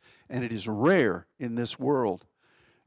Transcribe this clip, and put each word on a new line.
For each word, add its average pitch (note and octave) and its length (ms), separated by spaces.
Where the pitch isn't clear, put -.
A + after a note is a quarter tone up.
and B2 160
it A2+ 80
is G#2 120
rare A2+ 600
in A#2 180
this A#2+ 220
world. B2+ 480